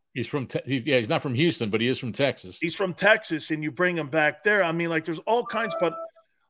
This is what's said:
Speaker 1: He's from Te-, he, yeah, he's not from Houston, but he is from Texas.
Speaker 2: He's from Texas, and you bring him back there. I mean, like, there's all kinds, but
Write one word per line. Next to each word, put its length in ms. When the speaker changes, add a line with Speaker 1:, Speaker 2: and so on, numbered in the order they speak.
Speaker 1:
He's 140
from 220
Te-, 180
he, 180
yeah, 140
he's 100
not 140
from 120
Houston, 360
but 100
he 80
is 100
from 140
Texas. 480
Speaker 2:
He's 160
from 160
Texas, 580
and 120
you 100
bring 240
him 140
back 340
there. 180
I 100
mean, 180
like, 160
there's 140
all 260
kinds, 340
but 140